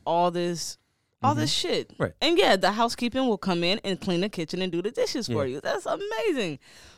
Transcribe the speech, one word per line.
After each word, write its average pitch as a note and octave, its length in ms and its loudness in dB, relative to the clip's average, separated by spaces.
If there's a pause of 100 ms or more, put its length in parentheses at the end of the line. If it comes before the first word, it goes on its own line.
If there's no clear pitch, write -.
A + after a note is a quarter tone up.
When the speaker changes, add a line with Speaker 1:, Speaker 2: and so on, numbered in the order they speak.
Speaker 1:
all F3 260 4
this, F3 460 -4 (460)
all F#3+ 120 4
this G#3 160 0
Speaker 2:
Mm-hmm. - 180 0
Speaker 1:
shit. F3 300 -2
Speaker 2:
Right. F#2 220 -2
Speaker 1:
And D#4+ 160 4
yeah, B3+ 200 6
the F#3+ 160 2
housekeeping A#3+ 540 0
will G#3+ 120 0
come E3+ 260 0
in F#3 180 0
and F#3+ 160 -4
clean F3 220 0
the G3+ 80 -2
kitchen F3+ 320 -6
and F#3 100 -2
do E3+ 120 -2
the G#3 80 -4
dishes D4 380 -2
for B2 180 0
Speaker 2:
Yeah. B2+ 80 -4
Speaker 1:
you. - 80 -8
That's - 240 -4
amazing. F#4 720 -2 (400)